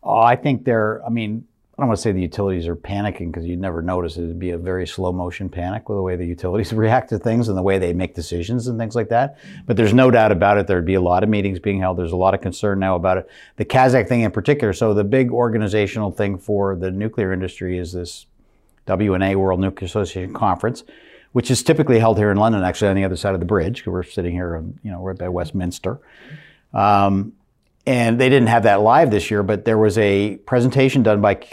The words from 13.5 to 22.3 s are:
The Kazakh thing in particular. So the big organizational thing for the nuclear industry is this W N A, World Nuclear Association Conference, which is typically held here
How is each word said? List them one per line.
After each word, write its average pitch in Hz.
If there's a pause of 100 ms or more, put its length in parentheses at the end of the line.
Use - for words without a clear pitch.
The 110
Kazakh 127
thing 120
in 110
particular. 117
So 110
the 104
big 123
organizational 107
thing 101
for 98
the 92
nuclear 101
industry 92
is 87
this 87 (580)
W 98
N 92
A, 95
World 95
Nuclear 95
Association 92
Conference, 104 (480)
which 123
is 123
typically 151
held 113
here 104